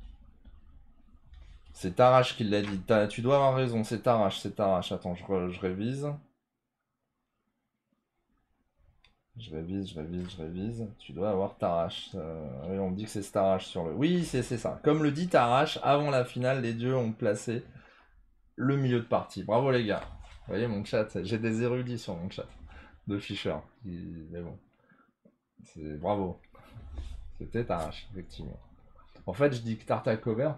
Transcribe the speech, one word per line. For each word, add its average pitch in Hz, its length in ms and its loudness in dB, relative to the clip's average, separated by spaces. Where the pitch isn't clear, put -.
C'est 90 220 -4
Tarache 127 420 8
qui 120 60 0
l'a 104 180 4
dit. 101 240 -4
T'as, 107 220 6
tu 113 160 -6
dois 135 140 6
avoir 135 180 6
raison, 117 280 2
c'est 110 180 -4
Tarache, 110 360 4
c'est - 180 -6
Tarache. 95 360 2
Attends, 90 240 -4
je - 80 -12
re-, 90 260 0
je 90 100 -8
révise. 113 480 -4
Je 98 180 -12
révise, 90 340 -4
je 85 60 -14
révise, 87 340 -6
je 80 140 -10
révise. 104 440 -6
Tu - 140 -16
dois 98 180 0
avoir 98 260 0
Tarache. 87 560 -2
Euh, 80 340 -8
oui, 95 100 -2
on 95 140 0
me 92 40 -2
dit 104 100 -4
que 107 40 -10
c'est 101 140 -6
Starache 95 420 2
sur 87 200 -4
le, 80 80 -2
oui, 165 300 2
c'est, 131 200 0
c'est 117 160 -2
ça. - 240 -4
Comme 156 180 4
le 147 100 4
dit 175 180 -2
Tarache, 135 520 4
avant 143 300 4
la 127 120 4
finale, 127 380 0
les 117 140 -2
dieux 123 200 0
ont 113 180 0
placé 110 500 0
le 139 220 2
milieu 127 220 4
de 113 60 -2
partie. - 380 0
Bravo 127 280 4
les 120 140 4
gars. 98 180 0
Vous 95 80 -6
voyez 113 140 0
mon 101 180 -2
chat, 107 380 0
j'ai 107 160 0
des 113 240 0
érudits 123 340 0
sur 101 180 -8
mon 85 140 -6
chat - 180 -8
de 101 100 -2
Fischer. 98 400 -4
Ils, 85 440 -10
mais 85 120 -8
bon, 80 180 -12
c'est, 76 340 -10
bravo. 95 420 -2
C'était 120 260 -4
Tarache, 82 460 -4
effectivement. 87 480 -12
En 92 60 -4
fait, 139 200 4
je 120 80 -4
dis 113 160 -2
que - 80 -20
Tartakover 117 720 0